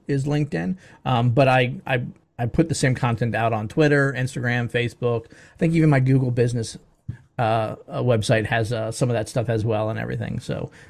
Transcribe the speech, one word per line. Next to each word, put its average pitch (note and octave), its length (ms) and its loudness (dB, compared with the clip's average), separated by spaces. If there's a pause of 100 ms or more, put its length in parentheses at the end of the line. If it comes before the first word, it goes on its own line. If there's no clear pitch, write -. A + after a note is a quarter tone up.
is C#3 200 -2
LinkedIn. D#3+ 500 -2 (300)
Um, B2 240 2
but C3 180 4
I, B2+ 260 2 (120)
I, C3 180 -2 (360)
I B2 60 -2
put D#3+ 220 2
the D3+ 80 -2
same C3 180 2
content A#2 400 -2
out A2+ 180 0
on A2 140 -2
Twitter, C#3+ 500 2
Instagram, A#2+ 540 -2
Facebook. A#2+ 640 -2
I - 240 -20
think E3 180 0
even D#3+ 160 6
my C#3 80 6
Google C3 320 2
business, A#2+ 480 -2 (580)
uh, A2 380 0 (140)
uh, C#3 120 -6
website A2+ 460 2
has, A#2 260 0
uh, A2 200 -4
some B2+ 180 -2
of A#2 40 0
that A2 140 -2
stuff A#2 200 -4
as A2+ 160 0
well A2 260 -2
and A2 80 -6
everything. A#2 400 -6
So - 320 -8 (200)